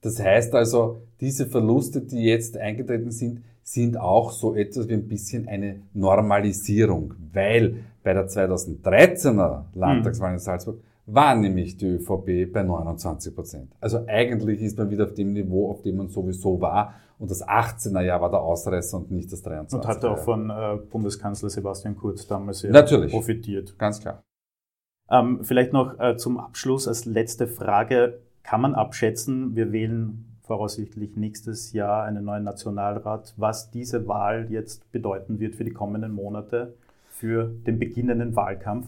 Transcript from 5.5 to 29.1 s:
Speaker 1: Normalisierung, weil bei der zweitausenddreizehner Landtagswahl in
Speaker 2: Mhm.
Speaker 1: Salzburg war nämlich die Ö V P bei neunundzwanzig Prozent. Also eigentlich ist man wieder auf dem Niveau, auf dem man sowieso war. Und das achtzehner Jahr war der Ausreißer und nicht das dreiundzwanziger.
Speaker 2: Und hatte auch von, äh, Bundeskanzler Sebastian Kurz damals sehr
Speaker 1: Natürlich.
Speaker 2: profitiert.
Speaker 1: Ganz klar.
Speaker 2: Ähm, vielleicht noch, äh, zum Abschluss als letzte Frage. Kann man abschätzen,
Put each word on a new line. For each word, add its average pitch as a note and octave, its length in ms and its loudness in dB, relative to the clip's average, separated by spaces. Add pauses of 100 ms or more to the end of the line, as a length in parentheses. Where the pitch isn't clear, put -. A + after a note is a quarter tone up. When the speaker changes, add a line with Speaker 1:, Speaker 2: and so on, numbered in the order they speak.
Speaker 1:
Normalisierung, G2+ 1200 2 (180)
weil A2 520 2 (180)
bei F#2+ 120 2
der F#2+ 120 2
zweitausenddreizehner F#2+ 1500 4
Landtagswahl F#2 560 2
in F2+ 60 -2
Speaker 2:
Mhm. F2 40 -4
Speaker 1:
Salzburg F#2 400 -6 (260)
war C3 280 6
nämlich F#2 440 2
die G2 80 -2
Ö F2+ 120 0
V F#2+ 200 -2
P F#2 260 0
bei F2+ 180 -2
neunundzwanzig E2 720 -4
Prozent. C#2+ 460 -14
Also A#2 260 -2
eigentlich A2 540 0
ist G#2+ 160 -4
man G#2 140 -2
wieder G#2 140 0
auf G2 100 -6
dem G2+ 180 -2
Niveau, G2 380 0
auf G2 100 -8
dem F#2+ 160 -4
man F#2+ 120 -4
sowieso F#2 520 -2
war. F#2 340 0 (240)
Und F#2+ 140 -6
das F2+ 100 -6
achtzehner G2+ 600 0
Jahr F2 180 2
war F2 100 2
der F#2 100 2
Ausreißer F2 580 -2
und F2+ 120 -8
nicht F2 220 -6
das F2 100 -12
dreiundzwanziger. E2 480 -6
Speaker 2:
Und B2+ 60 0
hatte A#2 160 0
auch F#2 60 -2
von, G#2+ 320 -2
äh, G#2+ 280 -2 (100)
Bundeskanzler G#2 640 -4
Sebastian G2 460 -6
Kurz G2+ 320 -6
damals G2 320 -6
sehr G2+ 100 -4
Speaker 1:
Natürlich. A#2 400 8
Speaker 2:
profitiert. A2 680 -4
Speaker 1:
Ganz G#2+ 240 -4
klar. - 220 -12 (880)
Speaker 2:
Ähm, B2 320 4
vielleicht B2+ 300 4
noch, C3 260 2
äh, B2 180 2
zum A#2+ 220 -4
Abschluss - 480 -4
als A#2 180 -4
letzte A2+ 440 -2
Frage. A#2 720 2 (240)
Kann A2+ 180 0
man C#3 120 2
abschätzen, A#2 840 -2